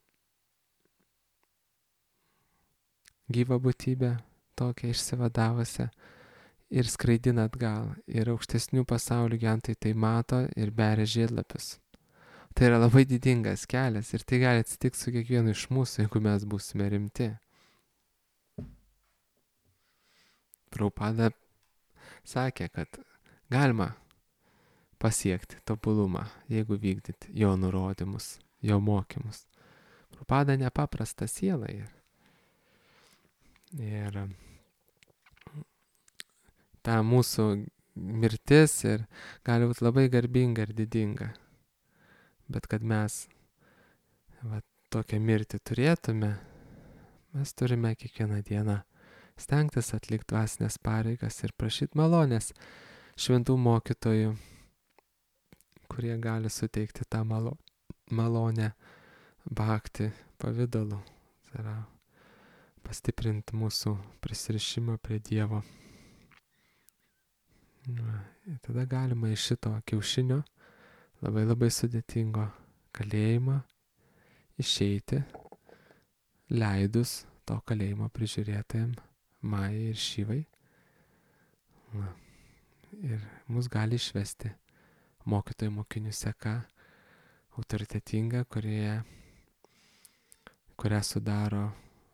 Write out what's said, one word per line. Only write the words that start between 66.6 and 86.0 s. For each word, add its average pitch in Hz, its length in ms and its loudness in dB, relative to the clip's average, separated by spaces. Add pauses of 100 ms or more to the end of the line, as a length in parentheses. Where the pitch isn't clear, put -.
Va, 117 340 -8 (260)
ir 170 160 -10
tada 120 240 -6
galima 127 460 -2
iš 107 160 -2
šito 117 260 -2 (120)
kiaušinio, 127 560 0 (840)
labai, 107 240 0
labai 117 240 4
sudėtingo 113 800 -2 (460)
kalėjimo, 113 640 2 (1000)
išeiti, 104 640 0 (1300)
leidus 110 680 2 (240)
to 107 180 -4
kalėjimo 104 480 -4
prižiūrėtojam 110 840 -4 (460)
Majai 107 480 -2
ir 107 100 -6
Šyvai. 107 400 -4 (1500)
Va. 101 160 -8 (840)
Ir 147 280 -6 (320)
mus 123 160 -4
gali 110 320 0
išvesti - 500 -6 (680)
mokytojų 107 540 -4
mokinių 107 400 -8